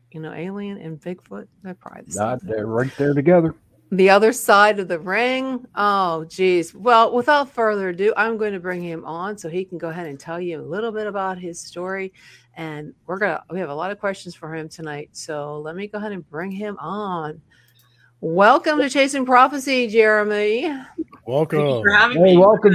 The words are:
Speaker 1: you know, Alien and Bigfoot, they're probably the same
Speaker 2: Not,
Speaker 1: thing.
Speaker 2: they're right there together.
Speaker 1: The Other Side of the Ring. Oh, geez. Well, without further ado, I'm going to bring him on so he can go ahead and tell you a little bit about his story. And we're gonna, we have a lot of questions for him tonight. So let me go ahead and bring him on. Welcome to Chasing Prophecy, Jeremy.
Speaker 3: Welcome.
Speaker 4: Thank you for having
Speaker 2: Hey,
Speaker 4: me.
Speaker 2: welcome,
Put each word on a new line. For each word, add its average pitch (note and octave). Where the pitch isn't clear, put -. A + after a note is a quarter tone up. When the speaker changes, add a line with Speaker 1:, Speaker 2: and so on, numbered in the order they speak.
Speaker 1:
you D#3+
know, D#3
Alien G3
and D#3+
Bigfoot, G3
they're F#3
probably -
the -
same G#2
Speaker 2:
Not, B2
Speaker 1:
thing. G2
Speaker 2:
they're A2
right A#2+
there C#3+
together. D#3+
Speaker 1:
The F#3+
Other G3+
Side G#3
of F3
the F3
Ring. B3
Oh, F#3+
geez. F3+
Well, A3+
without C#4
further G#3
ado, G3
I'm A3+
going G#3
to F#3+
bring F3
him E3
on F3+
so E3
he F#3
can F#3
go E3
ahead E3+
and C#3
tell E3
you E3+
a C3+
little G#3
bit G#3+
about F#3+
his F3
story. F#3+
And D#3
we're F#3
gonna, G3
we F3+
have D#3+
a C#3+
lot F3+
of G3+
questions G3
for D#3
him D#3+
tonight. D3+
So D3+
let D#3+
me G3+
go G#3
ahead G#3
and F3
bring E3
him G3+
on. E3
Welcome A3
to C#4
Chasing C#4
Prophecy, C4
Jeremy. G#3+
Speaker 3:
Welcome. D3+
Speaker 4:
Thank D3
you A#2
for G#2+
having A3
Speaker 2:
Hey, F#3
Speaker 4:
me. F3
Speaker 2:
welcome, G#3